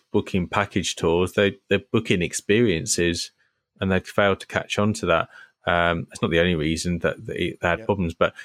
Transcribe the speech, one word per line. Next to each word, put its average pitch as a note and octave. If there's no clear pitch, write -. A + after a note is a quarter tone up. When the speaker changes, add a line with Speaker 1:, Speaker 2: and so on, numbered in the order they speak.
Speaker 1:
booking G2
package G2
tours. F2
They, G2+
they're G2
booking A2
experiences, F2
and F#2+
they've F#2+
failed G2+
to -
catch -
on G#2
to -
that. E2
Um, E2+
it's -
not G#2+
the E2
only F2+
reason E2
that -
they, F2+
they F#2
had E2+
Speaker 2:
Yeah. A2
Speaker 1:
problems, F#2+
but -